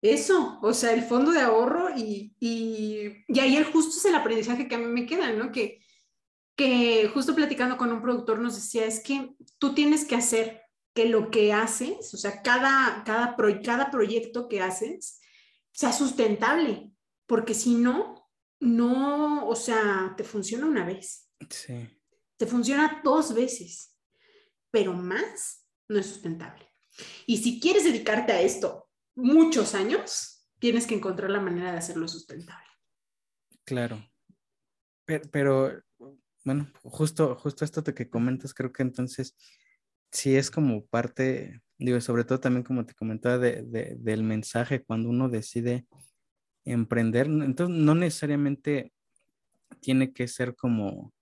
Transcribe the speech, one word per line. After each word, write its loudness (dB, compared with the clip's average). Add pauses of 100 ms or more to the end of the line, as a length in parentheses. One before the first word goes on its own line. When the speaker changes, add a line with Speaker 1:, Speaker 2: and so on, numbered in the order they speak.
Speaker 1:
eso, 2
o 4
sea, 2
el 2
fondo 4
de 4
ahorro 4
y, -6
y, -4
y 4
ahí 6
el, 4
justo 2
es -6
el 6
aprendizaje 0
que -6
a -4
mí -4
me -2
queda, -2
¿no? -4
Que, -4 (760)
que 4
justo 0
platicando 2
con 0
un -4
productor 0
nos -4
decía, -2
"Es -4
que -6 (220)
tú 0
tienes 4
que -2
hacer 0 (320)
que 4
lo 2
que 4
haces, -2
o -12
sea, -6
cada, 2
cada -2
pro-, 2
cada -2
proyecto -2
que -4
haces -6 (520)
sea 0
sustentable, 0 (360)
porque 0
si 2
no, 0 (320)
no, 2
o 0
sea, 0
te -8
funciona -4
una 2
vez. -10 (200)
Speaker 2:
Sí. -12 (480)
Speaker 1:
Te -2
funciona 2
dos 4
veces, -4 (760)
pero 2
más -6 (200)
no 0
es -6
sustentable. -12 (600)
Y 2
si -2
quieres 4
dedicarte 2
a 2
esto -2 (240)
muchos 4
años, -4 (100)
tienes 0
que -2
encontrar -4
la 0
manera -4
de -6
hacerlo -6
sustentable". -16 (1000)
Speaker 2:
Claro. -6 (1040)
Pero, -6
pero, 2 (600)
bueno, -2 (140)
justo, -2
justo -6
esto -6
de -6
que -8
comentas, -4
creo -6
que -4
entonces -6 (720)
sí 2
es 2
como 0
parte, -4 (180)
digo, 0
sobre 0
todo 0
también 0
como -4
te -20
comentaba, -2
de, 0
de, -8
del -2
mensaje -2
cuando -4
uno 0
decide -4 (800)
emprender. 0
Entonces, 0
no 6
necesariamente -2 (880)
tiene 0
que -6
ser -4
como -4